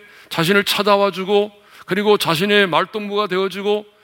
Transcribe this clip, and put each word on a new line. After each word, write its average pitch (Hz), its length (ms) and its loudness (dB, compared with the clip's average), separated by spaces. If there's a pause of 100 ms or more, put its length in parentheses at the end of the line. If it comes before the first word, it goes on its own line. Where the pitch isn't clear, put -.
(300)
자신을 196 340 0
찾아와주고, 202 880 0 (340)
그리고 208 320 2
자신의 196 500 2
말동무가 202 600 -2
되어주고, 196 580 -2 (180)